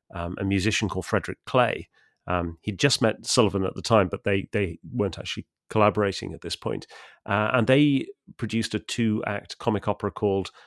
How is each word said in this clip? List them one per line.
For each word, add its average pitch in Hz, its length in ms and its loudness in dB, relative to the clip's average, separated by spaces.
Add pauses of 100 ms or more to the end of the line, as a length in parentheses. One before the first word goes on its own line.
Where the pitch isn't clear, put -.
(140)
um, 87 240 -6
a 101 60 -4
musician 98 460 2
called 95 160 -6
Frederick - 400 -2
Clay. - 420 0 (400)
Um, 87 340 -2
he'd 98 180 -6
just - 220 2
met 113 240 0
Sullivan 101 380 2
at - 120 -4
the 95 60 -10
time, 101 280 4
but - 160 -8
they, 101 260 0
they 95 280 -4 (120)
weren't 104 260 -2
actually - 280 -10 (240)
collaborating 101 640 2
at - 80 -14
this - 160 -8
point. - 300 -6 (380)
Uh, 107 280 0
and 117 140 2
they 139 400 4 (280)
produced 110 400 -4
a 104 40 0
two-act 107 800 -2
comic 107 280 0
opera 104 240 -2
called 98 400 0 (160)